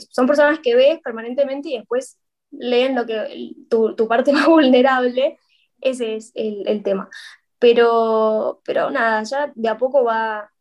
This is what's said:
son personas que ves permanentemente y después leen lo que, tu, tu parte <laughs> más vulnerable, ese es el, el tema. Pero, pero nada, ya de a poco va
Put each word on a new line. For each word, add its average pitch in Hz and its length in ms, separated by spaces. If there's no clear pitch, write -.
son 254 160
personas 294 360
que 240 120
ves 285 280
permanentemente 262 680
y 240 80
después 247 400
leen 247 440
lo 233 120
que, 226 480
tu, 220 260
tu 220 120
parte 247 240
<laughs> - 20
más 294 120
vulnerable, 262 920
ese 247 360
es 220 180
el, 214 340
el 214 140
tema. 196 260
Pero, 226 1040
pero - 260
nada, 226 340
ya 277 300
de 226 140
a 220 100
poco 254 260
va 220 560